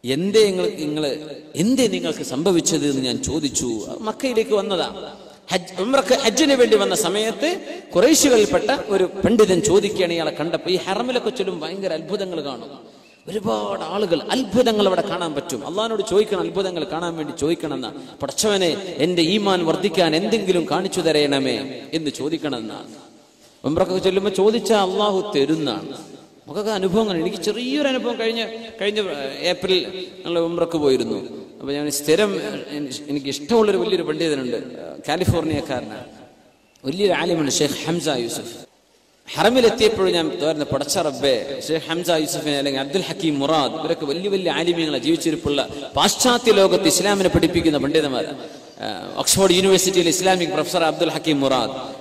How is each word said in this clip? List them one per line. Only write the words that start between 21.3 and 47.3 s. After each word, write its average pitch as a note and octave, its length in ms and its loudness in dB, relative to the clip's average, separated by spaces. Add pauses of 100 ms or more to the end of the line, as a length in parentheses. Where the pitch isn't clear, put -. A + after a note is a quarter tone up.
എന്ന് D#3 180 -2
ചോദിക്കണം C#3 460 -4
എന്നാണ്. G#2 300 -10 (800)
ഉംറക്കൊക്കെ F3+ 380 0
ചൊല്ലുമ്പോ F#3+ 280 2
ചോദിച്ചാ G#3+ 540 4
അള്ളാഹു F#3+ 500 0
തരുന്നാണ്. C#3 800 -2 (340)
നമുക്കൊക്കെ G3+ 240 -4
അനുഭവങ്ങൾ. F#3+ 460 0
എനിക്ക് E3+ 200 -2
ചെറിയൊരു B3 500 -2
അനുഭവം A#3+ 320 -2
കഴിഞ്ഞ, A3+ 260 -2 (360)
കഴിഞ്ഞ, G#3 180 -2
ഏഹ്, C#3+ 400 -6
ഏപ്രിൽ F3+ 680 -2 (200)
ഞങ്ങൾ E3+ 140 0
ഉംറക്ക് E3 380 0
പോയിരുന്നു. A#2+ 680 0 (160)
അപ്പൊ C3+ 140 -6
ഞാൻ D3 180 -4
സ്ഥിരം, F#3+ 440 2 (340)
എൻ-, C#3+ 400 -8
എനിക്ക് C#3 180 -4
ഇഷ്ടമുള്ളൊരു G3+ 500 2
വലിയൊരു E3 260 0
പണ്ഡിതനുണ്ട്, D3+ 520 -2
ഏഹ്, E2 540 -10
കാലിഫോർണിയക്കാരനാണ്, D3 960 -2 (800)
വലിയൊരു F#3 260 0
ആലിമാണ് D#3+ 400 0
ഷെയ്ഖ് C3+ 240 0 (100)
ഹംസ D#3+ 220 -2
യൂസുഫ്. A#2+ 480 -6 (800)
ഹറമിലെത്തിയപ്പോൾ G#3+ 760 4
ഞാൻ D#3+ 320 -2
തോരുന്ന, D3+ 220 0
"പടച്ച C#3 340 -2
റബ്ബേ, C3 720 0
ഷെയ്ഖ് D#3 220 -2
ഹംസ E3+ 200 -2
യൂസുഫിനെ D3+ 480 0
അല്ലെങ്കിൽ C#3 240 -2
അബ്ദുൽ D#3+ 200 -2
ഹക്കീം D#3+ 380 -2
മുറാദ്", C#3 340 2
ഇവരൊക്കെ D#3+ 320 -4
വലിയ E3+ 240 -4
വലിയ F#3 220 0
ആലിമ്യങ്ങളെ D#3+ 480 0
ജീവിച്ചിരിപ്പുള്ള D3 680 0 (280)
പാശ്ചാത്യ A#3+ 560 4
ലോകത്ത് F#3+ 360 6
ഇസ്ലാമിനെ F#3+ 420 2
പഠിപ്പിക്കുന്ന E3 480 2